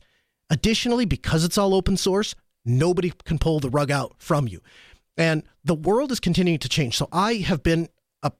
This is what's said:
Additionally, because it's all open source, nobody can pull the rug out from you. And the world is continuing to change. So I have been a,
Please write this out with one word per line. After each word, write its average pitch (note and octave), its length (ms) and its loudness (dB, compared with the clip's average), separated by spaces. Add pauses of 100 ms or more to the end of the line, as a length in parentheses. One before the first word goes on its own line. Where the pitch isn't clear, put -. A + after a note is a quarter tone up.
(520)
Additionally, A#3+ 540 2
because - 380 0
it's F3 140 -2
all G3 160 2
open F#3+ 240 2
source, G3 380 -2 (280)
nobody E3+ 480 2 (140)
can D#3+ 140 -2
pull D#3+ 200 2
the C3+ 120 -4
rug C#3+ 180 0
out C3+ 300 -2
from D3 280 -2
you. F2 140 -10 (560)
And D#3+ 240 0 (220)
the E3+ 100 0
world G3+ 380 0
is A#3 80 -2
continuing F3 400 2
to B2 100 -8
change. C3 260 -2
So - 160 -4
I G#3 240 0
have F3 280 -2
been E3 260 0 (320)
a, D3+ 180 -2